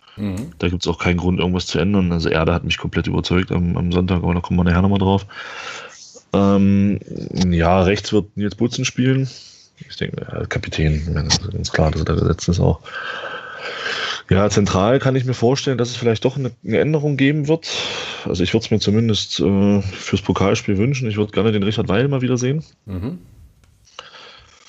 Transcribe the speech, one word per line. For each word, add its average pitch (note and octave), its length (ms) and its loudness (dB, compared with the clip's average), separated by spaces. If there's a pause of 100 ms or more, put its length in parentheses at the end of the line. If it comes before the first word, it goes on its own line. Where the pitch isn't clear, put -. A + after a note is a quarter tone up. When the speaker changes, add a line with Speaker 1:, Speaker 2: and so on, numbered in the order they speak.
(160)
Speaker 1:
Mhm. G#2 420 -6
Speaker 2:
Da F2+ 100 0
gibt's F2 180 -4
auch E2+ 120 -2
keinen F2 200 2
Grund, F2+ 220 0
irgendwas F2+ 260 0
zu - 120 -4
ändern. F#2 340 2
Also E2 160 0
Erde E2 260 2
hat D#2+ 100 -2
mich E2+ 140 -4
komplett E2+ 280 -4
überzeugt F2+ 460 0
am, F2 240 0
am F2 160 -2
Sonntag, F2+ 300 0
aber F2 120 0
da F2 60 0
kommen F2+ 180 -2
wir F2+ 60 2
nachher F2 180 4
nochmal G2 160 2
drauf. G2 280 2 (1040)
Ähm, G2 680 4 (520)
ja, F2 320 4
rechts F#2+ 300 2
wird G2+ 240 0
Nils G2+ 180 -2
Butzen A#2+ 300 -2
spielen. C3 440 0 (600)
Ich - 80 -18
denke, - 340 -8
ja, - 160 -6
Kapitän, - 500 0
ich D#2 100 -4
meine, D#2+ 220 -2
das - 100 2
ist - 140 -6
ganz - 200 -6
klar, D#2 180 4
dass D#2+ 100 -2
er D#2+ 60 -2
da D#2+ 80 0
gesetzt E2 340 0
ist F2+ 120 2
auch. F2 200 4 (1500)
Ja, G2 220 4
zentral G2+ 480 4
kann C3+ 160 2
ich C3 100 0
mir B2+ 100 -2
vorstellen, C3 440 0
dass A#2+ 120 0
es B2 60 -10
vielleicht A#2 280 0
doch B2+ 120 0
eine, C3 140 -4 (160)
eine A2 120 2
Änderung C#3+ 380 2
geben C#3 300 2
wird. D#3+ 220 0 (560)
Also F2+ 180 -2
ich F2+ 120 0
würd's A2+ 160 0
mir A2 100 2
zumindest, A2 580 0
äh, G2 440 4
fürs - 400 -4
Pokalspiel G2 560 0
wünschen. B2+ 300 0
Ich G#2 80 -4
würd G#2 160 0
gerne G#2+ 200 2
den G#2 100 0
Richard G#2+ 260 0
Weil A2+ 200 2
mal C3+ 140 0
wieder B2+ 140 0
sehen. C3+ 280 -2 (220)
Speaker 1:
Mhm. G#2 320 -6 (1500)